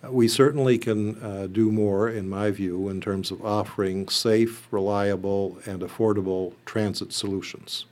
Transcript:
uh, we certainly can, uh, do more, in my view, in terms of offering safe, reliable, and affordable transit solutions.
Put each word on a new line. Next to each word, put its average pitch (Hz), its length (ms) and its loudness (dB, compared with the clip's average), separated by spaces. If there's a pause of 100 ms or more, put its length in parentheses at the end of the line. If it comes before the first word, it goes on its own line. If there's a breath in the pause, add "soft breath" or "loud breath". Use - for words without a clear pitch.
uh, 131 80 -10
we 120 160 6
certainly 135 480 4
can, 107 460 -2
uh, 98 280 -8
do 110 220 4
more, 107 380 2
in 101 180 -6
my 101 220 0
view, 95 400 -2
in 95 100 -4
terms 95 300 -2
of 92 120 -10
offering 98 680 -2
safe, 113 600 2
reliable, 98 920 0
and 95 160 -8
affordable 95 720 0 (140)
transit 104 480 -2
solutions. - 760 -6